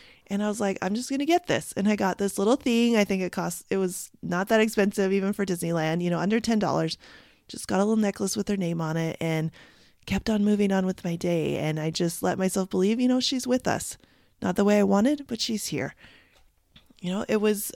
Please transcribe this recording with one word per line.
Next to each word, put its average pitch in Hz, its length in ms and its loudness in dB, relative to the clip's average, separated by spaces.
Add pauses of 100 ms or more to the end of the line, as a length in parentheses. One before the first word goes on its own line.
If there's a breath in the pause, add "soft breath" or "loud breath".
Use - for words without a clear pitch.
(280 loud breath)
and 202 140 -2
I 208 60 -2
was 214 140 -4
like, 196 200 0
"I'm 190 140 -2
just 247 140 -6
gonna 277 160 -2
get 339 220 2
this." - 260 -2
And 202 160 0
I 208 80 2
got 196 200 0
this 196 220 -2
little 208 160 4
thing. 233 400 2
I 214 80 6
think 196 180 0
it 180 120 -4
cost, 175 360 -6
it 196 60 0
was 190 340 -2 (140)
not 175 240 -2
that 220 140 4
expensive, 202 500 2
even 196 220 2
for 202 120 -4
Disneyland, 170 560 0
you 175 80 0
know, 170 100 0
under 202 200 0
ten 220 200 0
dollars. 160 380 0 (520 loud breath)
Just - 180 -14
got 190 140 2
a - 20 4
little 220 140 2
necklace 202 400 -2
with 202 100 -4
her 208 80 -2
name 170 240 -2
on 160 160 -2
it 165 240 -2
and 160 320 -2 (540 loud breath)
kept - 240 -4
on 208 160 2
moving 208 260 4
on 190 140 2
with 185 180 -4
my 170 120 -2
day. 160 420 0
And 156 220 -2
I 156 100 -2
just 170 340 -2
let 185 140 0
myself 190 320 0
believe, 202 300 2
you 247 80 2
know, 254 120 2
she's 254 260 -2
with 254 220 0
us. - 300 -2 (440 soft breath)
Not 185 140 0
the 202 80 4
way 208 160 6
I 208 40 4
wanted, 226 440 2
but 233 140 -6
she's 220 260 -4
here. 135 260 -4 (1080 soft breath)
You 180 100 -6
know, 196 160 -4
it 214 140 0
was 208 340 0